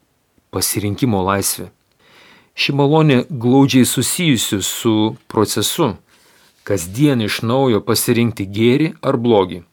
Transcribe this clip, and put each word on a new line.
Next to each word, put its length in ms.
pasirinkimo 720
laisvė. 480
Ši 240
malonė 540
glaudžiai 580
susijusi 800
su 480
procesu, 640
kasdien 560
iš 240
naujo 320
pasirinkti 720
gėrį 480
ar 160
blogį. 580